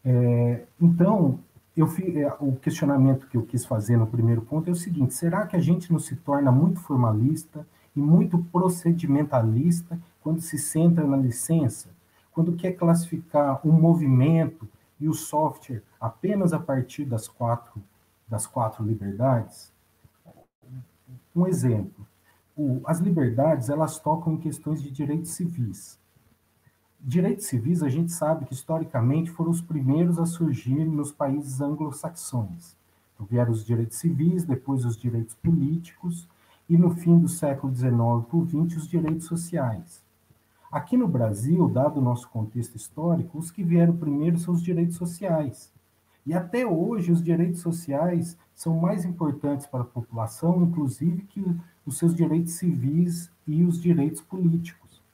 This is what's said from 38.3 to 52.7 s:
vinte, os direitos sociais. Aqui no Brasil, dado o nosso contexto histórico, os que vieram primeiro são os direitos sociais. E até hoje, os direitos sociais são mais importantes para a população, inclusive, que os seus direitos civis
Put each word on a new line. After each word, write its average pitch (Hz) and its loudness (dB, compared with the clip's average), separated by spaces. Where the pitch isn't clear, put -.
vinte, 165 -2
os 156 -8
direitos 160 -2
sociais. 135 -6
Aqui - -2
no 247 4
Brasil, 127 2
dado 135 2
o - 4
nosso 123 -2
contexto 113 -6
histórico, 151 -4
os - -10
que 202 -8
vieram 170 4
primeiro 156 0
são 175 -4
os 170 0
direitos 170 -2
sociais. 165 -6
E 156 -4
até 226 -2
hoje, 180 0
os 165 2
direitos 170 0
sociais 165 -4
são 165 -4
mais 180 -2
importantes 143 -4
para 123 -6
a 120 -6
população, 123 -4
inclusive, 165 -2
que 185 -6
os 135 -8
seus 170 0
direitos 165 0
civis 165 -2